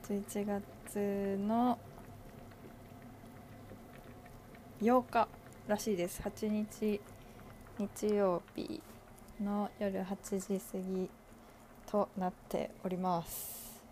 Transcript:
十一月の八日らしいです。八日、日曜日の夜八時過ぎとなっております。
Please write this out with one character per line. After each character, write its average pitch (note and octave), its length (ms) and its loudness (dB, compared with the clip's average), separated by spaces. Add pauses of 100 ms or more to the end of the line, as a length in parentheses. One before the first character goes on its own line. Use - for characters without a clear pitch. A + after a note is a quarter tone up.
十 G#3 60 2
一 G3+ 320 0
月 G3+ 920 0
の A#3 400 6 (3000)
八 B3 200 10
日 A#3 260 4 (400)
ら G#3 100 6
し A3 140 2
い F#3 60 4
で F3 100 2
す。 - 140 -6
八 G#3+ 260 -2
日、 G#3+ 500 2 (800)
日 G#3 360 2
曜 F#3 280 6 (140)
日 - 260 -4 (600)
の G3+ 360 2
夜 F#3+ 240 0
八 F#3+ 380 -2
時 F#3+ 180 0
過 F#3+ 200 -4
ぎ F#3 320 0 (760)
と - 320 4
な F#3 120 2
っ F#3 40 0 (160)
て - 220 0 (120)
お F#3+ 60 -2
り F#3 80 2
ま F3+ 300 4
す。 - 640 -8